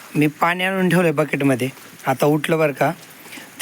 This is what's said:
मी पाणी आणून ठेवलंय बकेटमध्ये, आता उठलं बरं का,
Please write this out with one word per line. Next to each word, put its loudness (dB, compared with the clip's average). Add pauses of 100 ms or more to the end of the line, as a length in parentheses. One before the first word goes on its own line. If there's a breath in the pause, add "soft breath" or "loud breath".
(160)
मी 4 (140)
पाणी 0
आणून 0
ठेवलंय 2
बकेटमध्ये, 0 (380)
आता 0
उठलं 2
बरं 2
का, 0 (720 loud breath)